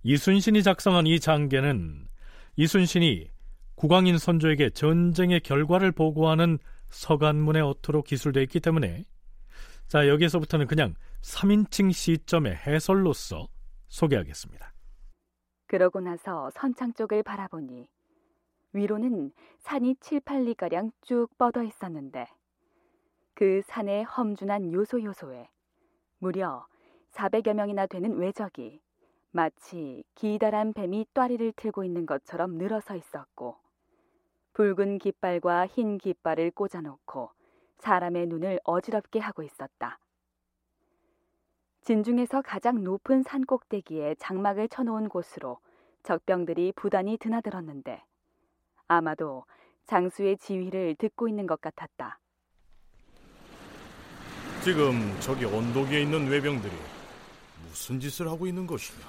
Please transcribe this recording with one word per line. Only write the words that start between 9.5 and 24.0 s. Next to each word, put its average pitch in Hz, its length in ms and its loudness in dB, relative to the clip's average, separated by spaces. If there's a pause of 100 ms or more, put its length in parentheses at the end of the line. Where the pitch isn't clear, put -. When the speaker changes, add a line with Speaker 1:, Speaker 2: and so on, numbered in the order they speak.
Speaker 1:
자, 147 200 6
여기에서부터는 151 600 4
그냥 147 280 2 (260)
삼 - 300 2
인칭 202 400 4
시점의 156 640 2
해설로서 160 920 0 (420)
소개하겠습니다. - 840 -2 (920)
Speaker 2:
그러고 185 340 2
나서 170 520 -8
선창 247 400 -4
쪽을 214 300 -2
바라보니 160 640 -10 (880)
위로는 208 580 -2 (280)
산이 262 400 0
칠, 294 200 -4
팔 277 240 -2
리가량 214 480 -2 (100)
쭉 240 260 0 (100)
뻗어 240 260 2
있었는데, 147 640 -10 (1040)
그 196 320 4
산의 208 380 -4